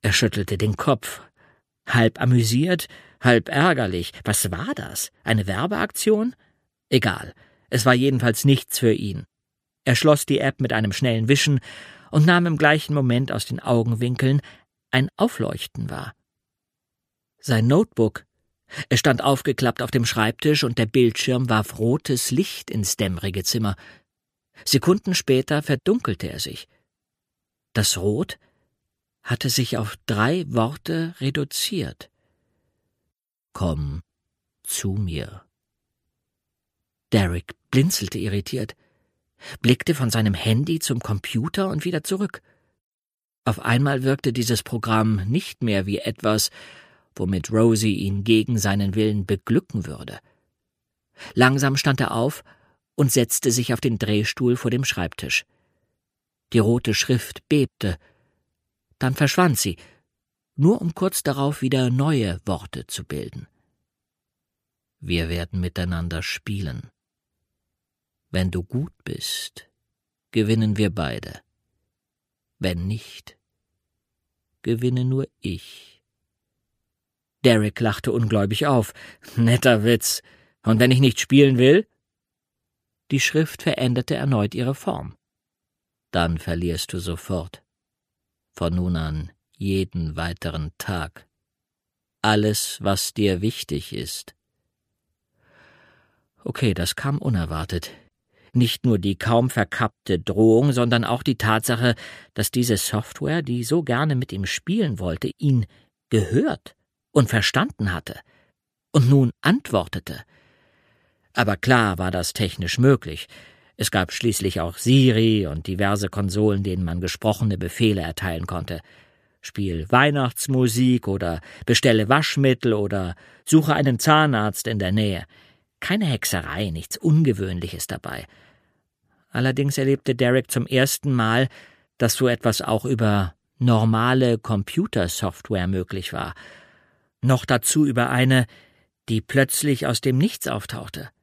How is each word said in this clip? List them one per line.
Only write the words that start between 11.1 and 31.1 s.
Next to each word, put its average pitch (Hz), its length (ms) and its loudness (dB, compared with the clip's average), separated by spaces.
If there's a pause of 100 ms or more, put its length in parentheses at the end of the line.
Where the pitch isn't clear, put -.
Wischen 139 320 4 (500)
und 151 160 6
nahm 175 200 4
im 165 100 0
gleichen 151 380 2
Moment 131 380 2
aus - 140 -4
den - 140 -6
Augenwinkeln 123 800 0 (500)
ein 131 260 2
Aufleuchten - 760 -4
wahr. - 240 -12 (1300)
Sein 113 260 2
Notebook. 127 600 2 (640)
Es 123 120 2
stand 127 220 2
aufgeklappt 131 600 0
auf 127 80 -6
dem 120 140 2
Schreibtisch 117 600 0
und 117 140 -2
der 113 80 2
Bildschirm 123 640 2
warf 110 300 0
rotes 120 520 0
Licht - 400 -2
ins 104 260 -4
dämmerige 95 480 -4
Zimmer. 104 320 -2 (880)
Sekunden 180 500 2
später 143 480 0
verdunkelte - 680 -2
er - 80 -10
sich. - 300 -12 (1040)
Das - 240 0
Rot 104 420 -4 (840)
hatte - 260 -4
sich 120 300 -2
auf 107 180 -6 (100)
drei 123 420 0
Worte 151 720 -2